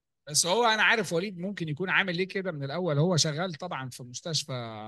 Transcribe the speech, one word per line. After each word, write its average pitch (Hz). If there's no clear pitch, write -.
بس 147
هو 214
انا 220
عارف 196
وليد 180
ممكن 175
يكون 175
عامل 175
ليه 185
كده 185
من 143
الاول، 151
هو 175
شغال 156
طبعًا 143
في 131
مستشفى 135